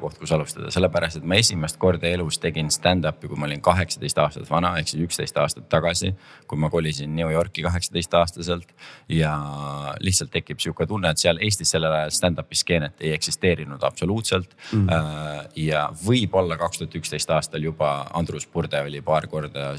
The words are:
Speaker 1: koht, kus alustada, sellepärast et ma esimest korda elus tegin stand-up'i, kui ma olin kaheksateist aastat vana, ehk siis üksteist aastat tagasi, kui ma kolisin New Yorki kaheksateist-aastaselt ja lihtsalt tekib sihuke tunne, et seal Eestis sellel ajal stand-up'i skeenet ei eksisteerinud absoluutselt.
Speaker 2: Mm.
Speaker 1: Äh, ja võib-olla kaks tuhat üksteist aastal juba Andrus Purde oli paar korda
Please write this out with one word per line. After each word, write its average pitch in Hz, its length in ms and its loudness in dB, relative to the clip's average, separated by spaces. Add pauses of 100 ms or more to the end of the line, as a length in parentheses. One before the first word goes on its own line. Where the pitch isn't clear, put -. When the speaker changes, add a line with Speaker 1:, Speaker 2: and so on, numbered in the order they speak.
Speaker 1:
koht, - 180 -8
kus 82 140 -4
alustada, 76 380 -2
sellepärast 82 460 2
et 80 80 -8
ma 90 160 4
esimest 82 400 0
korda 85 280 4
elus 87 300 -2
tegin 80 300 -2
stand-up'i, 80 600 0
kui 71 120 -6
ma 73 60 -2
olin 73 140 -4
kaheksateist 87 600 2
aastat - 300 0
vana, 87 280 2
ehk 80 100 -2
siis 78 180 -2
üksteist 76 340 -4
aastat - 280 -2
tagasi, 85 420 2 (360)
kui 71 140 -4
ma 78 100 2
kolisin 76 460 -2
New 82 160 0
Yorki 87 320 0
kaheksateist-aastaselt 87 1040 0 (400)
ja 78 240 2 (680)
lihtsalt 92 300 0
tekib - 300 -6
sihuke 82 260 -2
tunne, 92 220 0
et 80 100 2
seal 85 220 4
Eestis 101 320 0
sellel 80 200 2
ajal 76 200 0
stand-up'i 78 440 0
skeenet 78 440 0
ei 78 160 0
eksisteerinud 78 680 0
absoluutselt. 92 680 0 (200)
Speaker 2:
Mm. 101 200 4
Speaker 1:
Äh, 76 540 -2 (100)
ja 76 300 0 (180)
võib-olla 95 560 2
kaks 85 220 -2
tuhat 82 180 -8
üksteist 78 320 -2
aastal 78 320 0
juba 78 300 0 (180)
Andrus 82 340 -2
Purde 73 380 -2
oli 71 160 -8
paar 76 260 2
korda 71 520 -6